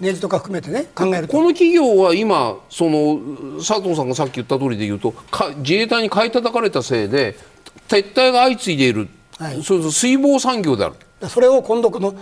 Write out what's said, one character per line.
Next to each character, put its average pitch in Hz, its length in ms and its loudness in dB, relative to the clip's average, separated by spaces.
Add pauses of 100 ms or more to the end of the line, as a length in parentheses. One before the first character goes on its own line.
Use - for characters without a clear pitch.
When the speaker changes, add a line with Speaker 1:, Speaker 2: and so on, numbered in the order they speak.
Speaker 1:
い。 - 40 -6
ネ 190 80 0
ジ 170 80 -8
と 190 80 -6
か 190 80 0
含 202 160 -8
め 165 80 -6
て - 80 -14
ね、 254 160 -4 (100)
考 359 100 -2 (100)
え 175 60 -4
る 156 60 -8
と。 - 60 -4
Speaker 2:
こ 302 80 2
の 349 80 4
企 339 220 4
業 269 260 4
は 185 160 6
今、 170 440 0 (120)
そ 165 200 -2
の、 151 300 2 (400)
佐 208 220 -2
藤 185 140 -2
さ 147 80 -2
ん 127 60 -2
が 127 60 -2
さ 147 100 -2
っ 131 40 -6
き 127 60 -14
言 123 80 -8
っ - 40 -14
た 143 100 0
通 135 80 -2
り 120 120 -2
で 107 80 -4
言 101 100 -4
う 95 40 -8
と、 113 120 -2
か-、 - 460 -6
自 143 180 -2
衛 220 120 0
隊 233 160 0
に 202 60 -2
買 226 180 0
い 226 40 -6
叩 233 220 -2
か 233 80 0
れ 214 80 0
た 131 140 -2
せ 113 220 -2
い 98 40 -6
で、 120 280 -2 (500)
撤 202 260 0
退 254 180 4
が 247 120 4
相 262 140 2
次 180 180 -4
い - 20 -2
で 135 80 4
い 120 80 4
る。 104 140 -4 (300)
Speaker 1:
は 156 140 -10
い。 143 120 -10
Speaker 2:
そ 190 140 2
う 170 40 0
そ 156 60 -2
う、 151 40 -2
水 247 260 2
防 277 220 4
産 247 220 -2
業 151 140 0
で 98 100 0
あ 76 40 -4
る。 - 60 -12 (320)
Speaker 1:
そ 240 140 0
れ 254 80 6
を 262 120 4
今 233 200 -2
度 226 100 2
こ 240 80 -8
の 196 220 -2